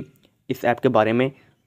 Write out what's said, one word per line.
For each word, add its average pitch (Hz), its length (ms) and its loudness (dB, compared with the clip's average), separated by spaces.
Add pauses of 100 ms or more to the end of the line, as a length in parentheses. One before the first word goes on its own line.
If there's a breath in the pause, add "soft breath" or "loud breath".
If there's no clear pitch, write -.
(500)
इस - 160 -8
ऐप 120 140 0
के 131 120 0
बारे 110 220 2
में, 127 160 0 (380 soft breath)